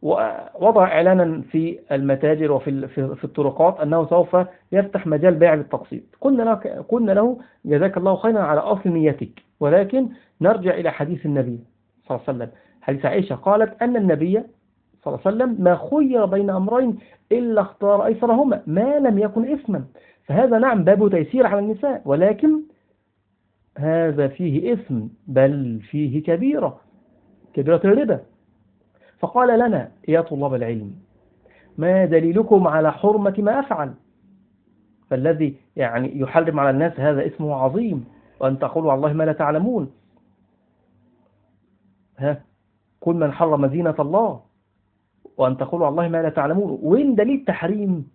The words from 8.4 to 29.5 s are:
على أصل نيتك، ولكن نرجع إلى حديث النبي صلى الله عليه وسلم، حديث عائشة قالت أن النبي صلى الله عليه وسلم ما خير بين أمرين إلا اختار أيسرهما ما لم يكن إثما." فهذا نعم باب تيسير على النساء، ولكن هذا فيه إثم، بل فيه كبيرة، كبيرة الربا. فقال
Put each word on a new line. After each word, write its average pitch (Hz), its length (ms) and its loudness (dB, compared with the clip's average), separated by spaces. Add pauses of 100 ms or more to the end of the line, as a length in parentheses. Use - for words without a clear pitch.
على 151 200 2
أصل 196 300 -2
نيتك، 156 540 -2 (160)
ولكن 196 500 2 (320)
نرجع 185 320 2
إلى 170 180 -4
حديث 151 340 -6
النبي 127 340 -2 (440)
صلى 131 140 -8
الله - 100 -10
عليه 135 100 -4
وسلم، 117 140 -10 (300)
حديث 139 240 -4
عائشة 190 300 -2
قالت 214 460 0
أن 240 160 -2
النبي 180 460 0 (600)
صلى 143 100 -8
الله 135 120 -8
عليه 196 100 0
وسلم 226 280 -2
ما 175 260 2
خير 262 360 2
بين 196 240 0
أمرين 208 500 -2 (320)
إلا 233 300 0
اختار 202 440 0
أيسرهما 233 640 0
ما 240 320 0
لم 240 200 2
يكن 220 340 -2
إثما." 190 320 -6 (380)
فهذا 226 340 2
نعم 226 260 2
باب 196 260 6
تيسير 196 380 2
على 196 120 0
النساء، 214 460 -4
ولكن 214 560 2 (1160)
هذا 151 500 0
فيه 175 460 -2
إثم، 127 280 -4 (260)
بل 131 600 0
فيه 147 340 -4
كبيرة، 190 580 -2 (720)
كبيرة 160 320 0
الربا. 208 400 2 (920)
فقال 240 400 2